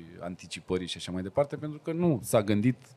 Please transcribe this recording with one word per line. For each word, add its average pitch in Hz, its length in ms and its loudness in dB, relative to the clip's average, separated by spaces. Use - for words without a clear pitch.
anticipării 90 680 -6
și - 100 -6
așa 85 140 -10
mai 90 100 -4
departe, 139 340 0
pentru 151 280 -10
că 165 80 -6
nu 165 320 2
s-a 113 180 4
gândit 107 340 4